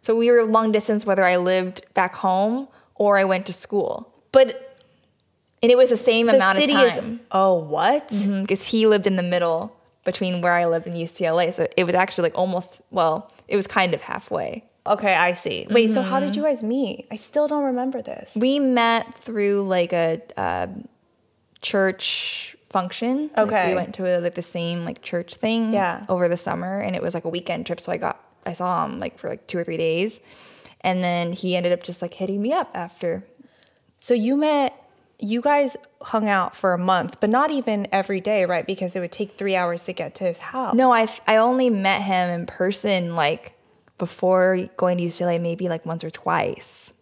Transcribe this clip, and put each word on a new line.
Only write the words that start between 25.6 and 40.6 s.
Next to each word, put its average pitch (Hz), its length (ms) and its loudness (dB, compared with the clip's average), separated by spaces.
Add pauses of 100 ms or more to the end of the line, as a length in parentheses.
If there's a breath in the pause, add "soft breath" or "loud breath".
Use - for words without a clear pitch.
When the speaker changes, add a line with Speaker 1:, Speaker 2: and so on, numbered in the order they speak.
Speaker 2:
Yeah. 196 360 0
Speaker 1:
over 180 180 2
the 175 100 0
summer, 180 420 -4
and 196 160 -4
it - 80 -4
was, 170 100 -4
like, 170 120 -6
a 170 40 -4
weekend 170 380 -6
trip, 170 120 -6
so - 120 -8
I 180 60 -4
got - 260 -6 (220)
I 175 80 -8
saw 175 320 -2
him, - 140 -10
like, - 180 -10
for, - 120 -10
like, - 180 -12
two 185 100 -6
or 170 60 -4
three 165 140 -8
days. 170 440 -2 (600 loud breath)
And 185 220 0
then 175 300 -2
he 180 220 -4
ended 175 160 0
up 175 120 -2
just, - 180 -10
like, 175 140 -8
hitting 196 260 -4
me 233 120 -2
up 339 200 -2
after. 180 500 -6 (720 soft breath)
Speaker 2:
So - 160 0
you 240 220 2
met, 294 380 2 (460)
you 226 220 -2
guys 285 360 2 (240)
hung 220 260 -2
out 196 280 0
for 185 180 2
a 180 40 0
month, 180 420 0
but 208 100 2
not 277 220 2
even 220 400 -2
every 196 280 0
day, 202 260 0
right? 175 200 0
Because 185 300 -6
it 190 40 -4
would 175 120 -6
take 202 260 -8
three 196 180 -2
hours 175 300 -2
to 151 80 -8
get 147 220 -8
to - 80 -8
his 170 160 -2
house. 254 340 -6